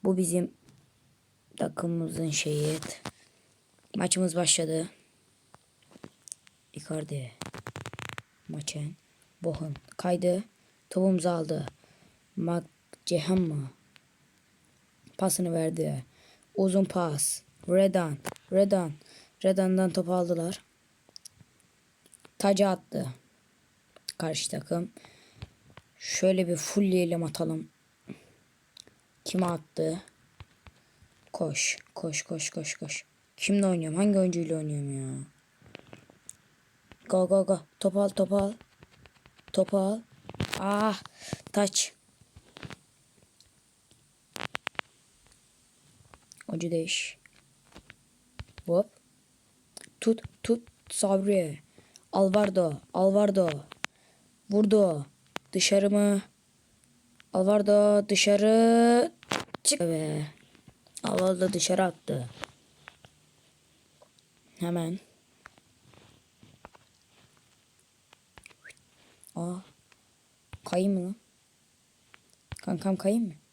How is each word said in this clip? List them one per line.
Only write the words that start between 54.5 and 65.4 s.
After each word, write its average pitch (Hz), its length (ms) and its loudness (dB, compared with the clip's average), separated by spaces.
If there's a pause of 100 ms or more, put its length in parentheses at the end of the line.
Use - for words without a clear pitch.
Dışarı 196 380 4
mı? 202 300 4 (1120)
Alvardo 208 760 4
dışarı. 226 1040 6 (520)
Çık 285 160 2
be. 156 460 -2 (800)
Alvardo 185 500 0
dışarı 185 300 2
attı. 139 460 -4 (2250)
Hemen. 170 400 -4 (4000)